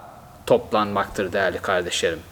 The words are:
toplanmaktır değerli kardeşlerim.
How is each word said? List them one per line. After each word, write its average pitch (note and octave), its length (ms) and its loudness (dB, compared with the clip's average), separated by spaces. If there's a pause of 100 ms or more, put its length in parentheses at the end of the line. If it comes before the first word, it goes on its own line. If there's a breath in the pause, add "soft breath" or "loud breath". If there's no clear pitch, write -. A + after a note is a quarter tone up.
(460)
toplanmaktır G2+ 880 2
değerli F#2 240 0
kardeşlerim. F2 600 0 (120)